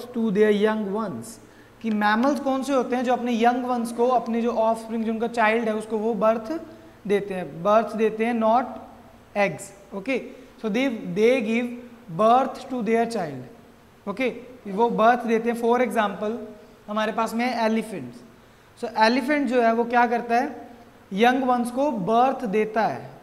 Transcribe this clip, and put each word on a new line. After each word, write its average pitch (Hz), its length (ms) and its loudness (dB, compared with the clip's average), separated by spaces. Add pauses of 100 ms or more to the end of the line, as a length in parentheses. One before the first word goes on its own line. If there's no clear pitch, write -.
(180)
to 226 140 2
their 208 340 4
young 214 400 -2
ones। 131 200 -8 (560)
कि 226 80 -4
मैमल्स 220 500 2
कौन 269 240 -2
से 277 100 -2
होते 240 220 0
हैं 247 80 0
जो 247 100 2
अपने 233 300 0
यंग 254 220 2
वंस 240 260 -2
को, 240 160 0
अपने 233 340 0
जो 233 100 0
ऑफस्प्रिंग, 226 520 -2
जो 220 80 -2
उनका 226 160 -2
चाइल्ड 226 400 0
है, 214 80 0
उसको 220 220 -4
वो 220 160 -2
बर्थ 226 480 0 (460)
देते 196 260 0
हैं, 165 300 -8
बर्थ 220 320 2
देते 214 300 0
हैं, 240 140 0
not 226 260 2 (720)
eggs। - 580 -4
ओके, 208 260 -4 (400)
so 220 100 -4
they, 262 180 2
they 214 520 2
give 226 260 0 (540)
birth 247 480 2
to 247 200 -4
their 233 220 2
child। - 1000 -10
ओके, 233 200 -2 (380)
वो 214 220 0
बर्थ 220 300 4
देते 226 320 0
हैं। 226 100 -4
For 240 180 2
example 214 580 -2 (500)
हमारे 214 240 -2
पास 220 220 -2
में 233 120 0
है 233 200 0
एलिफेंट्स। 185 560 -4 (600)
So 233 160 -6
एलिफेंट 262 500 2
जो 247 140 2
है 226 120 4
वो 233 100 2
क्या 240 240 2
करता 233 280 -2
है? 269 340 -4 (440)
यंग 247 300 4
वंस 240 280 0
को 277 200 0
बर्थ 240 540 2
देता 214 420 0
है। 123 220 -8 (140)